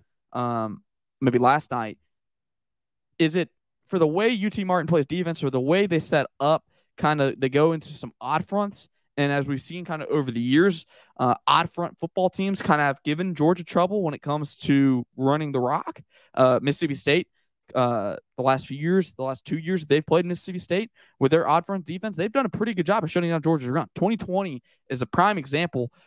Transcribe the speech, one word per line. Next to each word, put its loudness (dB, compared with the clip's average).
um, -6
maybe 2
last 4
night. -8
Is 2
it -2
for -4
the 6
way 0
U -2
T -4
Martin 0
plays 2
defense -4
or -2
the 0
way 2
they 0
set 0
up, 2
kinda 2
they -2
go 4
into -8
some -12
odd -2
fronts? -4
And 0
as 0
we've -4
seen -12
kinda -8
over 0
the -4
years, 4
uh, 2
odd 4
front -6
football -2
teams -4
kinda 2
have 0
given -4
Georgia 2
trouble 0
when -4
it -14
comes -6
to 2
running 0
the 0
rock. -4
Uh, 4
Mississippi -2
State, 0
uh, 0
the -4
last 2
few -10
years, 0
the -10
last -6
two -4
years -4
they've 4
played 2
Mississippi -8
State -4
with 4
their 4
odd 2
front -6
defense, -8
they've -4
done 0
a -6
pretty -4
good -2
job 2
of -6
shutting 0
down -2
Georgia's 0
run. -2
Twenty 0
twenty -6
is -4
a -2
prime 2
example -4